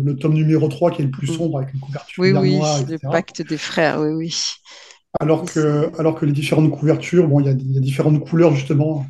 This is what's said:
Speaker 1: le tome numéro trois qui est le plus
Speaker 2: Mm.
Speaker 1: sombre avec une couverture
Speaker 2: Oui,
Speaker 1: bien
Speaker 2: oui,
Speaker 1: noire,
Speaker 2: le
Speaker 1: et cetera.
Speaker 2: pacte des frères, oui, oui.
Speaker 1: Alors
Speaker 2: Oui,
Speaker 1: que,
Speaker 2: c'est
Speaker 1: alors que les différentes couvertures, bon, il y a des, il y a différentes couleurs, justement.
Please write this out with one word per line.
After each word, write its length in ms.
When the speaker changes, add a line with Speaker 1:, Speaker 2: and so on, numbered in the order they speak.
Speaker 1:
le 120
tome 180
numéro 340
trois 220
qui 100
est 40
le 60
plus 200
Speaker 2:
Mm. 40
Speaker 1:
sombre 240
avec 140
une 80
couverture 420
Speaker 2:
Oui, 100
Speaker 1:
bien 80
Speaker 2:
oui, 160
Speaker 1:
noire, 220
Speaker 2:
le 60
Speaker 1:
et 40
cetera. 240
Speaker 2:
pacte 300
des 140
frères, 440
oui, 100
oui. 240
Speaker 1:
Alors 240
Speaker 2:
Oui, 40
Speaker 1:
que, 480
Speaker 2:
c'est 40
Speaker 1:
alors 160
que 100
les 80
différentes 380
couvertures, 560
bon, 140
il 60
y 20
a 60
des, 100
il 80
y 60
a 20
différentes 400
couleurs, 340
justement. 560